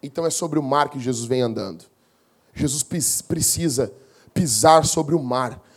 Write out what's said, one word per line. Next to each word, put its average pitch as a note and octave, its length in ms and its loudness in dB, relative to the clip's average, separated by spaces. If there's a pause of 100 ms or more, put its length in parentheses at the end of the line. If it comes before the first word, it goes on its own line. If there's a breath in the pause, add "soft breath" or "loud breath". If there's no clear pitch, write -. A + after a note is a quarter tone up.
Então E3 240 -6
é D#3+ 40 0
sobre D#3 280 -2
o D3+ 40 0
mar C#3+ 260 2
que C#3+ 100 -10
Jesus A#2+ 260 -4
vem B2+ 180 0
andando. G#2 420 -6 (680)
Jesus C#3+ 300 -2
pis-, - 400 -4
precisa D3+ 720 -2 (420 soft breath)
pisar D#3 500 6
sobre D#3 300 0
o D#3+ 80 2
mar, B2 400 -4 (140)